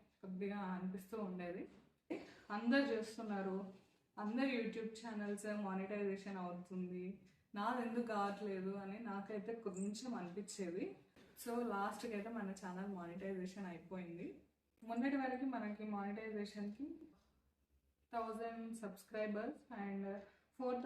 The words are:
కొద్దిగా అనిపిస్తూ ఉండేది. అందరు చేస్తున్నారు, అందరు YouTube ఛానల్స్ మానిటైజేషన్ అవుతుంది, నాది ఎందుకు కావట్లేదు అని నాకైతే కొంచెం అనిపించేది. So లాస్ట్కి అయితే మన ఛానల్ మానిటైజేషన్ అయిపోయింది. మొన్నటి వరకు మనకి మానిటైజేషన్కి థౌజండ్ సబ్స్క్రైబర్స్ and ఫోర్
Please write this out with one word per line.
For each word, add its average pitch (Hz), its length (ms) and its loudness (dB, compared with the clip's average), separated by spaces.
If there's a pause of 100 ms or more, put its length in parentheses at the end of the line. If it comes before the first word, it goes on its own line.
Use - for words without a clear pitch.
(220)
కొద్దిగా 196 360 0
అనిపిస్తూ 185 580 0 (120)
ఉండేది. 180 400 -2 (880)
అందరు 240 240 8 (120)
చేస్తున్నారు, 196 800 0 (460)
అందరు 233 280 4
YouTube 220 540 2
ఛానల్స్ 208 460 -2 (180)
మానిటైజేషన్ 196 720 0
అవుతుంది, 180 840 -2 (360)
నాది 233 340 2
ఎందుకు 233 180 2
కావట్లేదు 202 760 2
అని 196 200 -4
నాకైతే 202 520 -2
కొంచెం 214 600 -2
అనిపించేది. 185 800 -2 (480)
So 240 120 0 (160)
లాస్ట్కి 220 460 0
అయితే 202 100 -2
మన 202 340 -2
ఛానల్ 190 380 -2
మానిటైజేషన్ 185 720 -2
అయిపోయింది. 175 560 -6 (560)
మొన్నటి 254 320 6
వరకు 254 280 4 (120)
మనకి 208 280 0 (120)
మానిటైజేషన్కి 208 920 -2 (1300)
థౌజండ్ 226 680 -2
సబ్స్క్రైబర్స్ 214 760 -2 (260)
and 196 200 -2 (520)
ఫోర్ 247 280 2